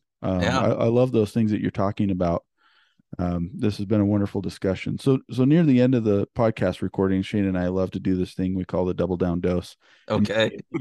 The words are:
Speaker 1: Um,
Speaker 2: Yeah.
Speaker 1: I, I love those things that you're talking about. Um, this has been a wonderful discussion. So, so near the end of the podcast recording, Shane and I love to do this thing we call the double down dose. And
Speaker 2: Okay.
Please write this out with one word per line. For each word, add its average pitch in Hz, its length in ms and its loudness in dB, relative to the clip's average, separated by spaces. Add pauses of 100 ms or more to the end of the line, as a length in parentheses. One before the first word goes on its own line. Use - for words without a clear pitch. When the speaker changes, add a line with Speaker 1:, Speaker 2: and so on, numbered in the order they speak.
(220)
Speaker 1:
Um, 92 220 0
Speaker 2:
Yeah. 127 160 0
Speaker 1:
I, 127 100 2
I 113 180 0
love 123 240 2
those 110 200 2
things 110 200 0
that 101 100 0
you're 101 100 -2
talking 101 400 -2
about. 90 340 -2 (760)
Um, 87 340 -4
this 110 240 -2
has 101 80 -6
been 107 160 0
a 98 40 2
wonderful 101 360 0
discussion. 95 560 -6
So, 135 220 2 (120)
so 127 120 0
near 156 200 4
the 127 180 6
end 131 140 4
of 113 100 0
the 101 220 2 (100)
podcast 110 440 0
recording, 95 400 0
Shane 98 240 -2
and 92 120 0
I 90 100 0
love 92 240 -2
to 95 80 -6
do 92 160 0
this 90 180 -4
thing 92 220 -2
we 92 80 -2
call 90 220 -2
the 90 80 -2
double 90 240 -2
down 87 240 0
dose. 90 340 -2 (320)
And 104 200 2
Speaker 2:
Okay. 110 240 0 (300)